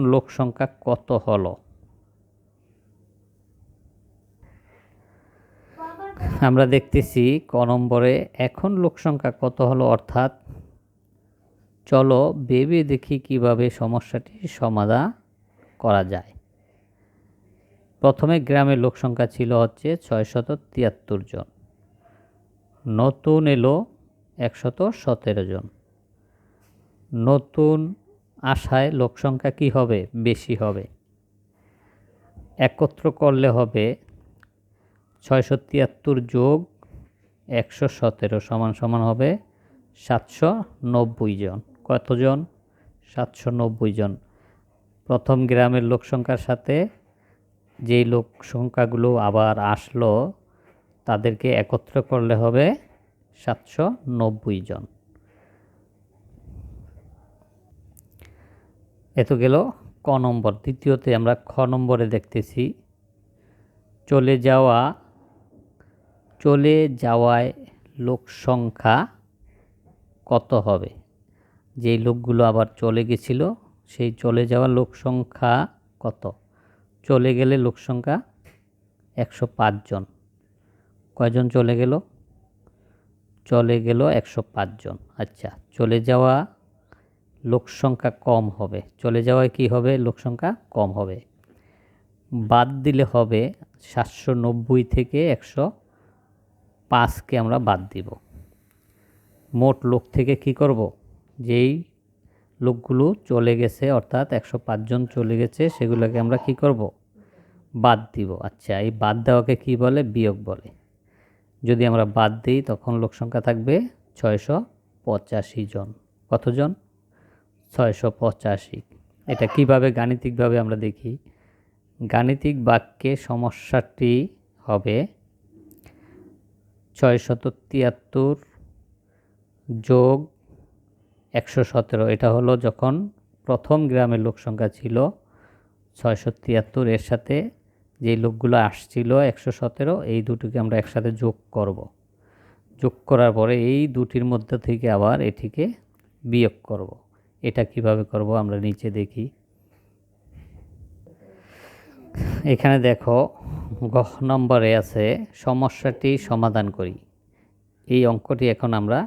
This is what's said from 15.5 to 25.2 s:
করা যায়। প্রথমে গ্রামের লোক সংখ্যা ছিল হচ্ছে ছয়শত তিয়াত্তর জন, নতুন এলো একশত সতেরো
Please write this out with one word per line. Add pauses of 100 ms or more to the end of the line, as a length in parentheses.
করা (100)
যায়। (1700)
প্রথমে (120)
গ্রামের
লোক
সংখ্যা
ছিল (100)
হচ্ছে (160)
ছয়শত (220)
তিয়াত্তর (120)
জন, (1400)
নতুন
এলো (600)
একশত (220)
সতেরো